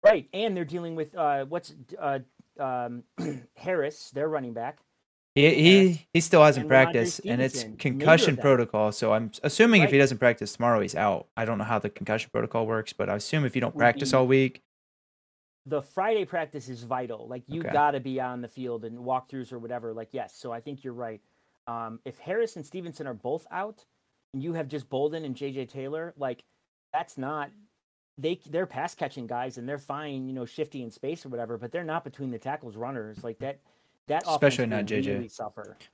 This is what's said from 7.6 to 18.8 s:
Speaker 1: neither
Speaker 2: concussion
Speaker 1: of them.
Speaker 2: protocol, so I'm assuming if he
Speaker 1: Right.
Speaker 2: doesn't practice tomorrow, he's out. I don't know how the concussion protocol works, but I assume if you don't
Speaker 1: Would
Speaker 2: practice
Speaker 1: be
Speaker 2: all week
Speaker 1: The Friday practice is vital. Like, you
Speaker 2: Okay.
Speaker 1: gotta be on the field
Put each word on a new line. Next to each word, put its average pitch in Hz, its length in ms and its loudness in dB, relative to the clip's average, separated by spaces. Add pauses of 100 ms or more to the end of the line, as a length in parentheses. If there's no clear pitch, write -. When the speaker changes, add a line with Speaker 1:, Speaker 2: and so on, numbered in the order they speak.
Speaker 1:
neither 110 120 -16
Speaker 2:
concussion 151 480 6
Speaker 1:
of 135 60 2
them. - 60 -6
Speaker 2:
protocol, 113 500 4
so 107 220 0
I'm 113 160 -2 (120)
assuming 214 400 6
if 135 80 4
he 135 60 4
Speaker 1:
Right. 139 60 8
Speaker 2:
doesn't 127 160 4
practice 117 360 2
tomorrow, 117 260 2
he's 95 160 -4
out. 98 400 0
I 113 80 -4
don't 110 140 -2
know 107 60 -4
how 110 140 -2
the 104 100 -4
concussion 107 440 -4
protocol 113 340 -2
works, 110 260 -4
but 101 160 -4
I 98 60 -2
assume 143 300 -2
if 123 100 -4
you 127 60 0
don't 120 140 -4
Speaker 1:
Would - 40 -8
Speaker 2:
practice 131 320 4
Speaker 1:
be 139 60 4
Speaker 2:
all 127 100 4
week 131 360 4 (1040)
Speaker 1:
The 143 160 -2
Friday 202 420 -2
practice 156 440 -8
is 120 140 -12
vital. 117 460 -6
Like, 123 180 -12
you 160 140 -8
Speaker 2:
Okay. 160 120 -6
Speaker 1:
gotta 147 280 2
be 131 200 -6
on 123 200 -6
the 120 80 -12
field 120 360 -10